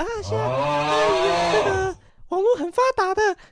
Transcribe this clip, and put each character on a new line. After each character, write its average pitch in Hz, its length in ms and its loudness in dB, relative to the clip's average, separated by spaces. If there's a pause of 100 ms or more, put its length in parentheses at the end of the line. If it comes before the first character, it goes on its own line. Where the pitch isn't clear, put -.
，“啊， - 20 -6 (160)
现 440 160 -4
在， 440 60 -2
哎， 262 1120 0
这 - 100 4
个 381 340 -2 (320)
网 359 120 0
络 480 140 4
很 330 160 -4
发 494 100 0 (160)
达 381 160 0
的， 403 240 0 (140)